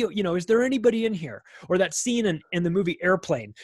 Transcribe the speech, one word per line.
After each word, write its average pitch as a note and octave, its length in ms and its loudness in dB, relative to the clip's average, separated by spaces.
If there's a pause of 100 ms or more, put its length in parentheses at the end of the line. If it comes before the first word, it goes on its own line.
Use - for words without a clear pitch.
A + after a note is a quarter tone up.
(120)
you G3+ 100 -4
know, F3 140 0
is F3 100 -4
there A3+ 180 4
anybody A3+ 420 2
in A3 80 0
here?" D3+ 280 -8 (280)
Or F3+ 80 2
that F3+ 160 2
scene A#3 320 0
in, D#3+ 160 0 (100)
in F3 100 0
the E3+ 80 2
movie F3+ 320 -2
Airplane E3 520 0 (100)